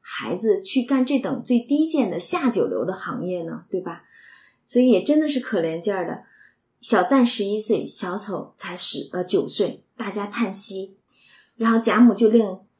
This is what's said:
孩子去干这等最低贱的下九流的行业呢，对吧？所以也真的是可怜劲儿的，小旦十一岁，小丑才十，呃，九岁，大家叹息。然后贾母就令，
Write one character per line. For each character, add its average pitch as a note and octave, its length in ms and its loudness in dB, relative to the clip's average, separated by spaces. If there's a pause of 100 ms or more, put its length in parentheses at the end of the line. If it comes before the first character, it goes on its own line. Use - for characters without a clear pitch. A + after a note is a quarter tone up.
孩 - 340 -8
子 G3 260 0
去 C4 220 -2
干 B3+ 220 2
这 C4+ 140 2
等 C#3 220 -4
最 A#3+ 180 2
低 D4+ 280 2
贱 B3 240 0
的 E3 80 -4
下 D#4 300 -2
九 D#3 180 2
流 F2+ 160 -2
的 E3+ 80 -4
行 D#3+ 320 -8
业 F3+ 200 -4
呢， E3 260 -10
对 F#3 100 -4
吧？ E3+ 240 -12 (640)
所 B3 140 2
以 B3+ 80 6
也 F#3+ 120 6
真 D4+ 200 2
的 D4+ 80 0
是 C#4 100 -2
可 G3+ 220 -2
怜 E3 180 -2
劲 G3 160 -2
儿 F3+ 100 -4
的， - 180 -10 (580)
小 F#3+ 220 2
旦 C4 220 4
十 G#3+ 200 -2
一 G#3 140 -2
岁， G#3+ 280 -2
小 F#3 300 -8
丑 G3 400 -10
才 F3 180 -12
十， - 380 -6
呃， F3+ 100 -4
九 E3+ 240 0
岁， D#3 360 -4 (120)
大 G3+ 160 -10
家 G3+ 160 -6
叹 G3+ 260 -4
息。 F#3+ 440 -12 (580)
然 A3+ 160 0
后 A3+ 80 4
贾 A3 220 4
母 A#3+ 120 10
就 A3 140 4
令， G#3+ 320 2 (200)